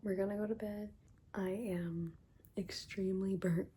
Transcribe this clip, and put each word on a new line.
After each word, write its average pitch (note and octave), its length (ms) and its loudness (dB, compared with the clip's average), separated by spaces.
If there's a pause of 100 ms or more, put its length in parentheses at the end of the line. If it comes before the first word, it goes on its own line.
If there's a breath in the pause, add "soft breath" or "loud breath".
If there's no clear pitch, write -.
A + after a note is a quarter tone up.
We're G3 140 2
gonna G3 200 2
go G#3 100 0
to G#3+ 80 0
bed. G#3 340 -4 (460)
I F#3+ 160 0
am F3 640 -2 (440)
extremely F#3+ 800 0
burnt. F3 400 2